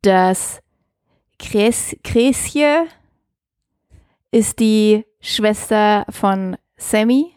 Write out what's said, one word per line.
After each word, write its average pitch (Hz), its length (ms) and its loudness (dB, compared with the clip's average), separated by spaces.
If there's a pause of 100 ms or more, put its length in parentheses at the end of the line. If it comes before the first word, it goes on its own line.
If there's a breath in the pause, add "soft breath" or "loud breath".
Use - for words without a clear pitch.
dass 185 580 2 (760)
Kres-, - 640 -2
Kresje 294 840 0 (1500)
ist - 280 0
die 214 460 2 (140)
Schwester 214 920 0
von 190 460 -4 (220)
Sammy 247 600 0